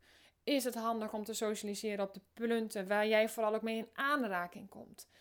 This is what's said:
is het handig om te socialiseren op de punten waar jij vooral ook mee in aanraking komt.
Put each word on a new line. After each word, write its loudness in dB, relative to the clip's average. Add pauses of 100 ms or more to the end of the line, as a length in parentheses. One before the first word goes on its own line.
(440)
is 2
het -2
handig -2
om -4
te -6
socialiseren -2
op -6
de -14 (120)
punten 0
waar 4
jij 6
vooral 2
ook -2
mee -2
in -6
aanraking 0
komt. -16 (140)